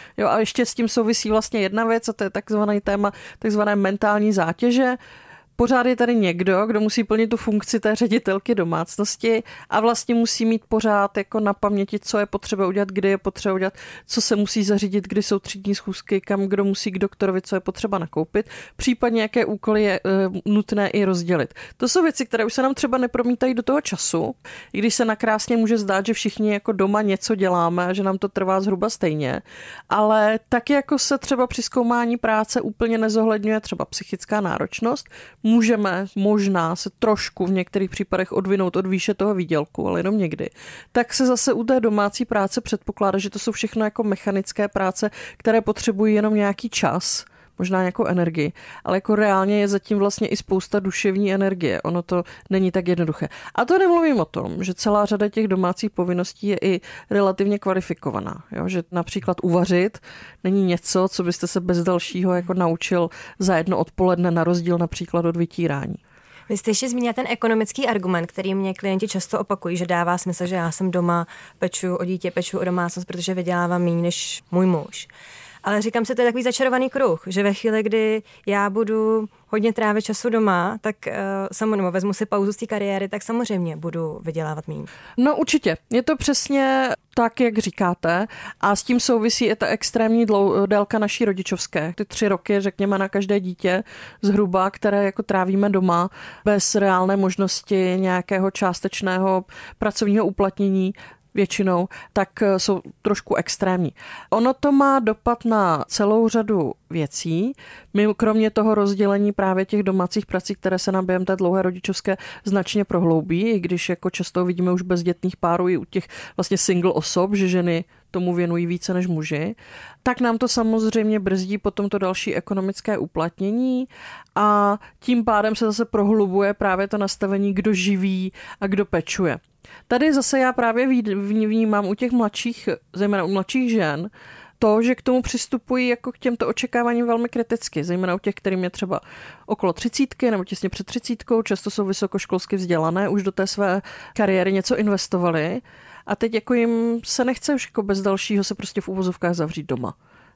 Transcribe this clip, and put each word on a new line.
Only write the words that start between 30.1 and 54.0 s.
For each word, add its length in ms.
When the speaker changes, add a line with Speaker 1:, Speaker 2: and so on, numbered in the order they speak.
Speaker 1:
tak, 220
jako 280
se 200
třeba 280
při 160
zkoumání 540
práce 440
úplně 380
nezohledňuje 600
třeba 240
psychická 560
náročnost, 680
můžeme 640
možná 600
se 220
trošku 480
v 40
některých 400
případech 420
odvinout 440
od 100
výše 280
toho 200
výdělku, 540
ale 120
jenom 180
někdy, 320
tak 220
se 120
zase 260
u 120
té 160
domácí 440
práce 360
předpokládá, 580
že 120
to 80
jsou 140
všechno 320
jako 180
mechanické 640
práce, 420
které 240
potřebují 540
jenom 200
nějaký 340
čas, 560
možná 200
nějakou 280
energii, 460
ale 120
jako 180
reálně 460
je 80
zatím 300
vlastně 300
i 80
spousta 440
duševní 540
energie. 480
Ono 200
to 220
není 200
tak 180
jednoduché. 400
A 100
to 140
nemluvím 420